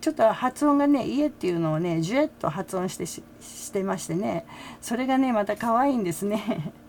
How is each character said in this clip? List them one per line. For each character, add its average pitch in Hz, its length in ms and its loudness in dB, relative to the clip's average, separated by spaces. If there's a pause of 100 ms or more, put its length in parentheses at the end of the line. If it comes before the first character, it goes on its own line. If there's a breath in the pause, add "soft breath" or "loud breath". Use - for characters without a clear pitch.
ち - 80 -2
ょ - 20 0
っ - 20 0
と 226 180 4
発 254 360 0
音 285 100 6
が 285 100 4
ね、 285 200 4
家 285 200 0
っ - 20 2
て - 180 -6
い 180 40 2
う 170 80 0
の 160 140 2
を 156 60 0
ね、 165 220 0
ジ 175 140 -2
ュ 277 60 4
エ - 40 6
ッ - 20 0
と - 220 -4
発 190 280 -6
音 185 120 -2
し - 80 -10
て 170 80 -6
し-、 - 180 -10 (180)
し - 300 -16
て 196 120 -2
ま 190 140 -2
し 156 100 -10
て 160 80 -4
ね、 190 300 -2 (360 loud breath)
そ - 140 -6
れ 254 120 -2
が 262 100 2
ね、 262 160 4
ま 208 120 2
た 208 100 -2
可 226 220 0
愛 277 160 4
い 254 40 2
ん 226 60 0
で 175 100 0
す 190 120 -6
ね。 202 460 -2 (180)